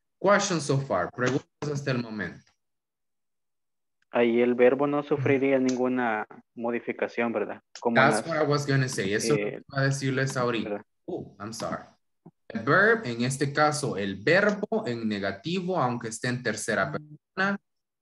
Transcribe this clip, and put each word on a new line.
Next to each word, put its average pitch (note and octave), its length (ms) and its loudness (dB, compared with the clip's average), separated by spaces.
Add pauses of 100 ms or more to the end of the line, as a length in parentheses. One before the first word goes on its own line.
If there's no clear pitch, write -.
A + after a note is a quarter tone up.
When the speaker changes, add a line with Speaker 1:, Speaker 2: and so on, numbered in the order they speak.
(200)
Speaker 1:
Questions F#3 440 2
so C3+ 140 2
far? F#2 320 -2
Preguntas B2+ 580 -4
hasta C#3 220 -4
el B2 80 0
momento. G#2+ 540 -10 (1600)
Speaker 2:
ahí A#2+ 280 4
el B2 140 4
verbo B2+ 320 6
no D3 140 0
Speaker 1:
Ujú. D3 80 -8
Speaker 2:
sufriría C3+ 500 2
ninguna B2+ 680 0 (280)
modificación, A#2 800 -4
¿verdad? G#2 280 -4 (200)
Como A#2 160 0
Speaker 1:
That's C3 300 4
Speaker 2:
las, - 20 -10
Speaker 1:
what E3 140 -2
I D3 60 0
was C#3+ 180 0
gonna C3+ 220 2
say. G2+ 260 -4
Eso A2+ 200 2
es G#2 60 0
lo G#2 60 -2
Speaker 2:
eh, G#2 40 -4
Speaker 1:
que - 60 -10
iba - 260 -6
a - 20 2
decirles C3+ 520 0
ahorita. A#2 340 -2
Speaker 2:
¿verdad? G2+ 140 -6 (220)
Speaker 1:
Oh, - 340 -10
I'm G#2+ 120 -10
sorry. E2 300 -6 (680)
El G#2+ 160 -6
verb, G3+ 420 4
en A#2+ 180 -2
este C#3 280 -2
caso, C#3+ 440 0
el G2 260 -4
verbo G3+ 640 2
en A#2 220 -4
negativo, D#3+ 720 -2
aunque A#2+ 300 -2
esté A#2 200 -6
en B2 140 -4
tercera A2 440 -2
Speaker 2:
Mm. D2+ 60 -8
Speaker 1:
persona, F#3+ 680 -4 (440)